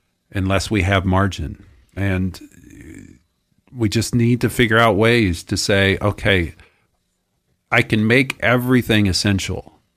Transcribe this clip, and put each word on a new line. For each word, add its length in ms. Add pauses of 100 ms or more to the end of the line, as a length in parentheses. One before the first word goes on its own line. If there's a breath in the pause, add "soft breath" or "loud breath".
(320)
unless 380
we 120
have 220
margin. 600 (300)
And 460 (1400)
we 120
just 260
need 260
to 100
figure 280
out 180
ways 480
to 120
say, 440
"Okay, 540 (1160 soft breath)
I 120
can 240
make 340
everything 640
essential, 720 (180)